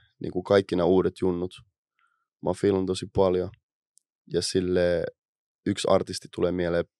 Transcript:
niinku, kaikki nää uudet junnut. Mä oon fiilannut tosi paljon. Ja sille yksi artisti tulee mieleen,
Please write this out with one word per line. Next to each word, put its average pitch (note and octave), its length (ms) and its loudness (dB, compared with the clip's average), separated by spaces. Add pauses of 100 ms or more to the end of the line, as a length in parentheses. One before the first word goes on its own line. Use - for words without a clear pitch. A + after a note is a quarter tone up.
(200)
niinku, - 240 -8
kaikki G2+ 320 2
nää F2 100 2
uudet F2+ 360 4
junnut. F2+ 300 -2 (920)
Mä - 80 -4
oon - 60 -2
fiilannut F#2+ 320 0
tosi F#2+ 180 -4 (100)
paljon. F#2 340 2 (840)
Ja E2 80 0
sille F2+ 640 0 (600)
yksi - 260 -2
artisti F#2 440 0
tulee F2+ 160 -2
mieleen, E2+ 340 0 (140)